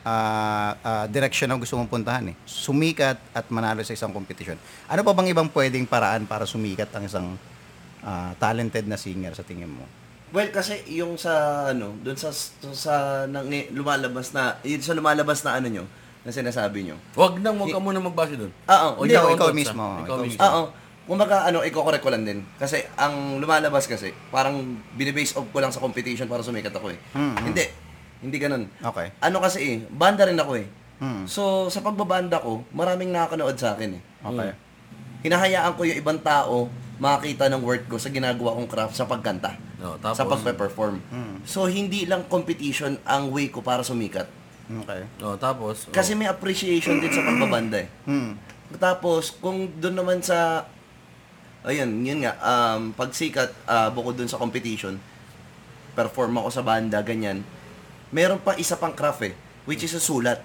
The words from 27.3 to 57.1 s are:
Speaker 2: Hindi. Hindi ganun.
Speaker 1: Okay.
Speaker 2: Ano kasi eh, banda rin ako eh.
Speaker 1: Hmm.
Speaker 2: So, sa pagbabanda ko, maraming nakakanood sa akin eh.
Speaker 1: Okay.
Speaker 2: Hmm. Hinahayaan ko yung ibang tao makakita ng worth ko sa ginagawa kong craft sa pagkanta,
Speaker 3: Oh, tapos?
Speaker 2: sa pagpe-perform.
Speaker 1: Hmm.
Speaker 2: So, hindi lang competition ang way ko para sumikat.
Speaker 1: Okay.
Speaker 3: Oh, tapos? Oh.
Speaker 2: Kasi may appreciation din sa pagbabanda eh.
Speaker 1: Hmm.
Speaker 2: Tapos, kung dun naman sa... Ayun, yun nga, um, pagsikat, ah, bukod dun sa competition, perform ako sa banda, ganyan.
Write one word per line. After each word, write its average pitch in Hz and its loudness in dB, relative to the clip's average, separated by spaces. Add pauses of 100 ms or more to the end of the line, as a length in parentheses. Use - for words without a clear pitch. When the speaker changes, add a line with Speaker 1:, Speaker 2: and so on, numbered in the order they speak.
Speaker 2:
Hindi. 156 2 (560)
Hindi 135 -6
ganun. 131 -2 (100)
Speaker 1:
Okay. 95 -4
Speaker 2:
Ano 180 2
kasi 185 2
eh, 135 0 (140)
banda 190 6
rin 170 2
ako 139 0
eh. 95 -8 (340)
Speaker 1:
Hmm. 117 -4
Speaker 2:
So, 190 0
sa 202 -4
pagbabanda 185 2
ko, 117 -2
maraming 180 0
nakakanood 160 0
sa 120 2
akin 101 -4
eh. 90 -14 (200)
Speaker 1:
Okay. 104 -4
Speaker 2:
Hmm. - -16 (680)
Hinahayaan 175 4
ko 139 -4
yung 160 0
ibang 156 0
tao 123 4 (320)
makakita 139 4
ng 135 0
worth 123 0
ko 117 -4
sa - -6
ginagawa 120 0
kong 117 -4
craft 110 -2
sa 127 -2
pagkanta, 98 -2 (240)
Speaker 3:
Oh, 85 -8
tapos? 110 -2
Speaker 2:
sa 98 2
pagpe-perform. 107 -2
Speaker 1:
Hmm. 113 -10
Speaker 2:
So, 190 -2
hindi 196 0
lang 180 -2
competition 143 -2
ang 139 2
way 139 0
ko 117 -8
para 123 2
sumikat. 110 -4 (400)
Speaker 1:
Okay. 107 -8 (240)
Speaker 3:
Oh, 101 -4
tapos? 113 -4
Oh. - -12
Speaker 2:
Kasi 190 2
may 214 0
appreciation 185 2
din 160 0
sa 139 2
pagbabanda 113 2
eh. 92 -8 (160)
Speaker 1:
Hmm. 131 -2 (400)
Speaker 2:
Tapos, 175 2
kung 190 -2 (160)
dun 180 -2
naman 185 0
sa... 170 2 (960)
Ayun, 123 0
yun 143 -2
nga, 117 0
um, 113 2
pagsikat, 131 -2 (160)
ah, 113 4
bukod 120 -4
dun 123 -4
sa - -6
competition, 110 -4 (960)
perform 120 0
ako 113 -2
sa - -2
banda, 113 2
ganyan. 104 -4 (720)